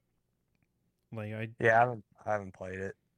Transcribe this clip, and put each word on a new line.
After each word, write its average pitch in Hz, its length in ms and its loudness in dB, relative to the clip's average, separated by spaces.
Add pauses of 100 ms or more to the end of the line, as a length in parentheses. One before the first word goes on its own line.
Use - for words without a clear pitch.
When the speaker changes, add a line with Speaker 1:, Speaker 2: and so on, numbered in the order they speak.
(1120)
Speaker 1:
Like, 107 200 -8
I 110 160 -6 (100)
Speaker 2:
Yeah, 113 180 6
I - 20 8
haven't, 120 240 2 (220)
I 107 80 -2
haven't 98 200 -4
played 95 260 -10
it. 95 160 -6 (220)